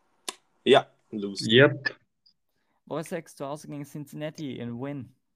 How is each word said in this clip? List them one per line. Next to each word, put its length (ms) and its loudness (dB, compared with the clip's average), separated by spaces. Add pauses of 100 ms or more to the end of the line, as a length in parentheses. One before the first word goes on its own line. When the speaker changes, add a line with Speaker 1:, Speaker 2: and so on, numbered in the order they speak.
(640)
Speaker 1:
Ja, 260 6 (200)
lose. 400 -6
Speaker 2:
Yep. 460 6 (920)
Speaker 3:
Woche 180 -6
sechs 320 -10
zu 100 -10
Hause 220 -10
gegen 160 -10
Cincinnati, 760 -10
ein 200 -8
Win. 340 -10 (220)